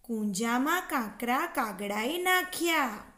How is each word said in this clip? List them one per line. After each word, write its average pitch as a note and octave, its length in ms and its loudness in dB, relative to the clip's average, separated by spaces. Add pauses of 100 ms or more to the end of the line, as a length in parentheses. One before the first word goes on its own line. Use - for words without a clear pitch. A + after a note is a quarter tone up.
કુંજામાં A#3 880 0
કાંકરા B3 560 0
કાગડાએ G#3+ 720 -2
નાખ્યા. E4 840 2 (140)